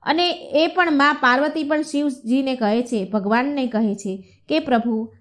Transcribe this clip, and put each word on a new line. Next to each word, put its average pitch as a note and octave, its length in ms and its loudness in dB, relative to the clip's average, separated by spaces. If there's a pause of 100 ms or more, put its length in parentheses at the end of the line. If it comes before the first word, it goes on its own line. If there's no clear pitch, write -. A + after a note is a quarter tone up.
અને E4+ 300 0
એ D#4 360 0
પણ E4+ 240 0
મા C#4+ 220 4
પાર્વતી D4 500 2
પણ D4+ 180 0
શિવજીને C4+ 760 -2
કહે A3+ 280 0
છે, G#3+ 260 -4
ભગવાનને A#3+ 580 0
કહે A3 280 0
છે F#3+ 540 -10
કે, D#4 100 2
"પ્રભુ, A3+ 600 -2